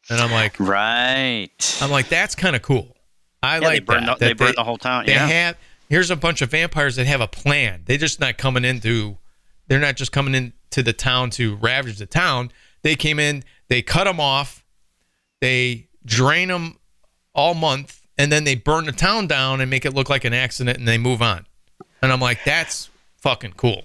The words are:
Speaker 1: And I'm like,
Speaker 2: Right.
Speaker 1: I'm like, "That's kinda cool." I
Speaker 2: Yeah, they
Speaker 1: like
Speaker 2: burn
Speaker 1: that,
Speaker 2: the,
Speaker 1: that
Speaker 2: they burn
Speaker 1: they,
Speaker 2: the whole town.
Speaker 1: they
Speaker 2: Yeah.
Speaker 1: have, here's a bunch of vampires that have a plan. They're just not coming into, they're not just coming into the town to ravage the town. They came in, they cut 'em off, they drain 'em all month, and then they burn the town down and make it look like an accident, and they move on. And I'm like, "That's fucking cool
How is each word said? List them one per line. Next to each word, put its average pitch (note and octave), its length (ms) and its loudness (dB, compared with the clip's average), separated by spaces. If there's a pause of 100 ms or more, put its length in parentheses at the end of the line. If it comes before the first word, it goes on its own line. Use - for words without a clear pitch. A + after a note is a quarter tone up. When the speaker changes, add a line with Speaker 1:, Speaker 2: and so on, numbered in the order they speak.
(100)
Speaker 1:
And A#2 100 0
I'm A#2 120 0
like, A2 260 0
Speaker 2:
Right. A#2 920 0 (320)
Speaker 1:
I'm C#3 80 -2
like, C3+ 180 0
"That's F3+ 260 0
kinda E3+ 260 0
cool." - 360 -2 (460)
I C#3+ 140 0
Speaker 2:
Yeah, D#3+ 40 -2
they D#3 60 0
Speaker 1:
like D3+ 200 2
Speaker 2:
burn A#2+ 200 0
Speaker 1:
that, B2 120 0
Speaker 2:
the, B2 60 2
Speaker 1:
that A2+ 40 4
Speaker 2:
they A2+ 40 2
burn B2+ 160 0
Speaker 1:
they, - 80 0
Speaker 2:
the A#2 80 -2
whole A#2 140 -4
town. B2+ 260 -2
Speaker 1:
they C3 80 2
Speaker 2:
Yeah. C#3+ 140 4
Speaker 1:
have, E3+ 300 0 (340)
here's F3 200 2
a F3 60 0
bunch E3 240 -2
of C3 100 -2
vampires D3+ 460 0
that B2+ 100 0
have C#3 140 2
a A2 80 0
plan. B2+ 560 -2
They're C#3 140 0
just D3+ 220 -2
not C3 180 -2
coming B2+ 260 0
into, A2 540 -2 (500)
they're C3+ 120 4
not C#3+ 160 0
just - 160 -6
coming C#3 220 0
into B2+ 480 -4
the A#2 100 2
town B2+ 380 -2
to A2 260 -2
ravage A#2 420 -2
the G#2 80 -12
town. C#3 440 -2 (320)
They D#3 140 2
came D3+ 220 -2
in, D3 260 -2 (240)
they B2 140 2
cut F#3 260 2
'em F3 120 -2
off, C#3 440 -2 (760)
they B2+ 480 0 (160)
drain C#3 460 2
'em E3+ 280 -6 (560)
all E3 200 2
month, C#3 460 -2 (180)
and D3 140 2
then D3+ 120 4
they C#3 120 2
burn D#3 300 0
the D3 60 -6
town G3+ 360 0
down C3+ 320 0
and B2+ 100 -2
make C3 140 0
it C3+ 100 -2
look C#3 160 0
like C3+ 140 0
an A#2 100 -2
accident, B2 440 -2
and A#2 100 -4
they A2+ 100 4
move A#2+ 240 2
on. G2+ 240 0 (560)
And C3 100 2
I'm B2+ 80 2
like, B2 240 0
"That's D#3+ 440 -2 (300)
fucking A#2+ 380 -2
cool G#2+ 280 0